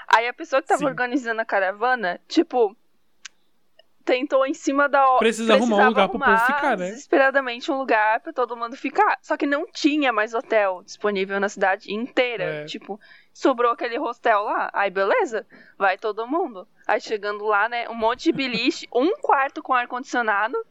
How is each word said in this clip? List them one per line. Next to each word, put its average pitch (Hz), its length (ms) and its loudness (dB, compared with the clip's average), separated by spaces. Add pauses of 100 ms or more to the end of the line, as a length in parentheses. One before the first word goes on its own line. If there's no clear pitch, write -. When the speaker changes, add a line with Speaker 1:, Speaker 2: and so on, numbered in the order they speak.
Speaker 1:
Aí 233 220 2
a 247 60 -4
pessoa 277 260 -2
que - 80 -6
tava 330 120 2
Speaker 2:
Sim. 294 80 -2
Speaker 1:
organizando 240 520 -4
a 226 60 -2
caravana, 208 840 0
tipo, 240 480 0 (1300)
tentou 269 400 0
em 277 80 -2
cima 285 360 0
da 269 260 4
ho-, 254 40 4
Speaker 2:
Precisa 220 360 2
arrumar 220 100 4
um 240 40 0
Speaker 1:
precisava 226 200 6
Speaker 2:
lugar 196 200 2
pro 370 100 -6
povo 269 120 2
Speaker 1:
arrumar 226 160 4
Speaker 2:
ficar, 277 300 0
né? 180 140 -4
Speaker 1:
desesperadamente 269 800 0
um 269 80 -2
lugar 226 420 2
pra 320 120 -14
todo 240 240 -4
mundo 233 200 -8
ficar. - 460 0
Só 311 140 -4
que 294 100 -2
não 285 240 -2
tinha 285 420 0
mais 220 220 -2
hotel 202 500 0
disponível 196 540 -2
na 202 100 0
cidade 196 460 -2
inteira. 233 500 -2
Speaker 2:
É. 151 200 -6
Speaker 1:
Tipo, 202 340 -12 (340)
sobrou 240 400 2
aquele 233 260 -4
hostel 233 440 0
lá. 240 300 -4
Aí, 196 180 0
beleza, 220 560 0 (320)
vai 196 180 2
todo 220 300 -6
mundo. 254 400 -4 (200)
Aí 233 140 0
chegando 208 460 -6
lá, 214 220 2
né, 240 200 -6
um 226 60 -10
monte 233 300 -2
de 320 80 2
beliche, 247 560 -4
<laughs> - 40 -20
um 311 240 2
quarto 285 460 0
com 269 100 -4
ar-condicionado, 240 840 -2 (140)